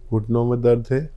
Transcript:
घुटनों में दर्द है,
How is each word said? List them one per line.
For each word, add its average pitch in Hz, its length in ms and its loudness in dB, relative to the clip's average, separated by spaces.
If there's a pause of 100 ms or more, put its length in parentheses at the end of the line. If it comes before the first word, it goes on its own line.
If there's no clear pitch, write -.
(100)
घुटनों 113 400 0
में 120 120 0
दर्द 117 300 4
है, 147 240 -2